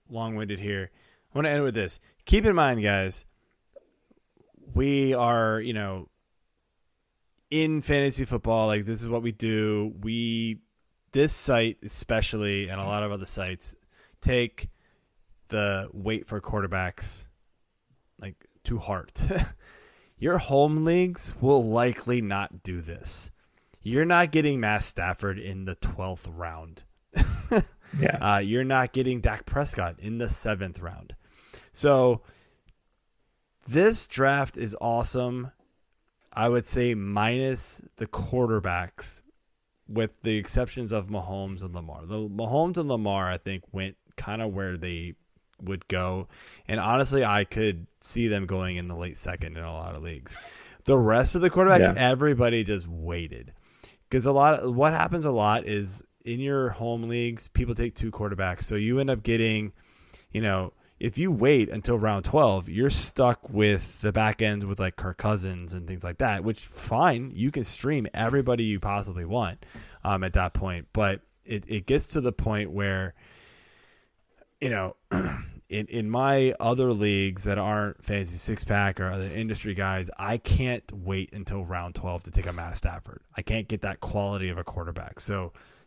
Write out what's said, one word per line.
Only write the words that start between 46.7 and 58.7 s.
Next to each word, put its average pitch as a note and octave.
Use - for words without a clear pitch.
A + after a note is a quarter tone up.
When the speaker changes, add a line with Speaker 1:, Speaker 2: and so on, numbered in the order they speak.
Speaker 1:
honestly, B2+
I G#2
could G2
see A#2
them G2+
going F#2
in F2
the F2
late E2+
second E2
in E2
a E2
lot E2
of D#2
leagues. D#2+
The C3+
rest A#2
of F3
the F3+
quarterbacks, F#3
Speaker 2:
Yeah. F3+
Speaker 1:
everybody B2
just F#2+
waited. E2
'Cause C3
a C#3
lot, C#3
what D3
happens E3
a C#3+
lot G#2+
is G2+
in A#2+
your C#3
home A#2
leagues, A#2
people A#2+
take A#2+
two A2+
quarterbacks. F#2+
So A2